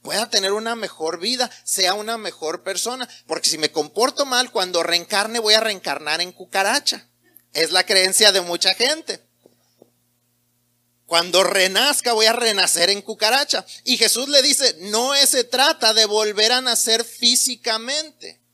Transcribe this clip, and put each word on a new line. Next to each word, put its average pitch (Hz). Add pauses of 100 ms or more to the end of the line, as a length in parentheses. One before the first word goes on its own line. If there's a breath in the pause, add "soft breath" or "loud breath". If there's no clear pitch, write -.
pueda 202
tener 196
una 226
mejor 170
vida, 240 (140 loud breath)
sea 185
una 214
mejor 170
persona. 233 (180 loud breath)
Porque 160
si 160
me 151
comporto 240
mal, 254
cuando 180
reencarne, 196
voy 214
a 220
reencarnar 170
en 175
cucaracha". 202 (460)
Es 160
la 185
creencia 190
de 185
mucha 175
gente. 262 (1800)
"Cuando 175
renazca, 208
voy 220
a 226
renacer 190
en 202
cucaracha". 226 (180 loud breath)
Y 247
Jesús 233
le 277
dice, 214
"No 226 (120)
se 254
trata 254
de 220
volver 214
a 254
nacer 233
físicamente". 240 (120)